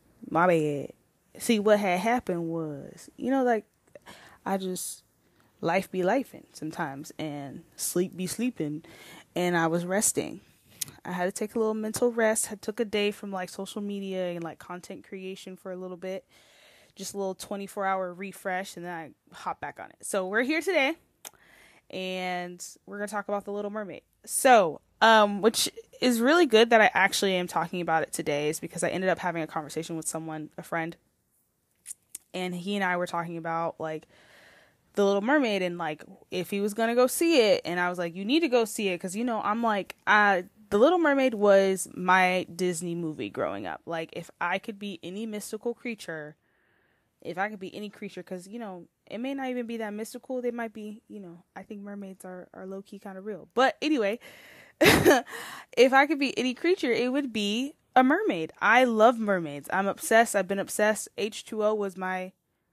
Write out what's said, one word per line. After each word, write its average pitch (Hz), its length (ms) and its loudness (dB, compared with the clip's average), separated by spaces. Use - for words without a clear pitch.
My 170 180 4
bad. 151 460 2
See, 214 220 2
what 208 200 6
had 185 200 0
happened 190 480 -2
was, 156 680 -8
you - 140 -2
know, 269 120 2
like, 233 220 2
I 190 120 0
just, 185 460 -8
life 185 320 -2
be 185 120 -2
lifing 226 500 0
sometimes, 156 680 -8
and 147 460 -10
sleep - 400 -4
be 180 120 -6
sleeping, 165 580 -6
and 175 220 2
I 165 100 4
was 170 180 0
resting. 190 540 -2
I 175 80 -10
had 180 140 -2
to 196 60 -2
take - 240 -8
a 233 40 0
little 220 140 0
mental 220 380 -2
rest. 220 400 0
I 214 40 -10
took 208 240 -8
a 240 60 -2
day 208 260 -2
from, 202 200 -12
like, 185 180 -6
social 196 320 -10
media 196 480 -4
and, 175 140 -6
like, 160 160 -10
content 180 440 -14
creation 190 520 -14
for 185 160 -14
a 180 40 -10
little 185 220 -10
bit. 185 280 -10
Just - 180 -12
a 208 40 -10
little 190 160 -4
twenty-four 196 520 -8
hour 190 280 -2
refresh, 185 640 -8
and 175 80 -10
then 175 60 -8
I - 440 -14
hop - 240 -8
back 147 200 -10
on 87 100 -14
it. - 160 -20
So 190 220 -2
we're 214 160 0
here 311 180 0
today, 311 340 0
and 180 760 -6
we're 196 120 -12
gonna 208 100 -4
talk 202 200 -6
about 202 180 -4
The 202 60 -8
Little 202 200 -6
Mermaid. 202 300 -10
So, 220 560 6
um, 214 400 6
which - 280 2
is 240 180 4
really 311 260 6
good 226 240 6
that 226 120 8
I 202 120 6
actually 190 420 2
am 180 120 -2
talking 175 340 -4
about 165 220 0
it - 80 -6
today, 151 380 -2
is 165 100 -4
because 165 240 -8
I 175 60 0
ended 185 200 0
up 165 100 2
having 165 220 -4
a 156 60 -6
conversation 160 480 -8
with 156 120 -8
someone, 156 500 -8
a 175 60 -14
friend, 165 340 -6
and 180 200 -6
he 175 220 -4
and 202 80 -2
I 180 140 0
were 180 100 -2
talking 170 300 -6
about, 165 420 -4
like, 156 280 -8
The 202 120 4
Little 196 160 4
Mermaid 226 400 2
and, 175 160 -4
like, 160 260 -6
if 180 200 -4
he 202 120 -2
was 202 120 -2
gonna 226 220 0
go 254 120 6
see 330 320 4
it, 208 240 6
and 175 160 -4
I 180 100 0
was 180 80 -6
like, 175 180 -6
"You 196 100 -8
need 285 160 2
to 320 80 0
go 233 160 4
see 208 240 -4
it," 180 100 -2
'cause, 185 160 -8
you 220 80 -4
know, 233 180 -2
I'm 226 220 -2
like, 208 320 -2
I, 202 400 6
The 202 60 4
Little 320 220 8
Mermaid 277 340 4
was 196 600 4
my 185 600 4
Disney 175 420 -4
movie 156 340 -6
growing 101 380 -4
up. 78 180 -10
Like, 165 280 -8
if - 260 -12
I 175 180 -2
could 202 220 -12
be 202 240 -12
any 196 220 -10
mystical 214 480 -8
creature, 160 640 -12
if 175 180 -10
I 196 120 -4
could 214 100 -12
be 185 160 -12
any 208 140 -10
creature, 196 340 -14
'cause, 185 240 -12
you 208 100 -14
know, 190 300 -12
it - 120 -12
may 262 160 -6
not 269 160 -6
even 247 180 -4
be 233 100 -8
that 214 160 -8
mystical. 240 480 -8
They 240 80 -2
might 233 220 -6
be, 214 380 -14
you 208 100 -14
know, 175 240 -18
I 190 60 -14
think 202 180 -14
mermaids 202 420 -14
are, 185 300 -14
are 185 120 -14
low-key 196 340 -14
kinda 190 200 -14
real. 190 340 -12
But 262 280 4
anyway, 247 360 2
<laughs> - 280 -18
if - 1120 4
I 269 160 6
could 285 120 0
be 269 200 -2
any 247 140 0
creature, 330 380 2
it 240 200 0
would 269 220 -2
be 220 420 -2
a 262 80 6
mermaid. 262 600 2
I 233 240 6
love 226 340 6
mermaids. 170 540 -2
I'm 196 140 0
obsessed. 226 500 2
I've 190 100 0
been 196 100 -2
obsessed. 208 600 -2
H 208 260 -6
two 214 220 -4
O 214 80 2
was 196 240 -4
my, 185 340 -6